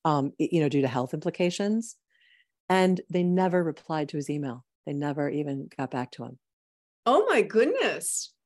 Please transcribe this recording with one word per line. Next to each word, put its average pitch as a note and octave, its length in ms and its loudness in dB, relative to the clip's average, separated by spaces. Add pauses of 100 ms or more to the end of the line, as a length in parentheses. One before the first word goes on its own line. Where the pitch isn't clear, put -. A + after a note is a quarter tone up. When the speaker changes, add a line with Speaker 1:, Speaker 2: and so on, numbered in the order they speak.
Speaker 1:
um, C#3+ 340 0
y-, D#3+ 140 0
you E3+ 80 4
know, D3 80 2
due C#3 140 2
to C3 60 2
health B2+ 260 -4
implications." F#3 840 -2 (720)
And F#3 320 4 (100)
they F3+ 140 0
never F3+ 400 2
replied D#3 460 -4
to D#3+ 80 -6
his C#3+ 120 -6
email. C#3 360 -6 (200)
They D3 80 -6
never C#3+ 360 -2
even C#3+ 460 -6
got C3 160 -4
back B2+ 200 -6
to A#2+ 120 -12
him. B2 140 -16 (680)
Speaker 2:
Oh C#4 240 6
my C#4 120 4
goodness. A3+ 920 0 (120)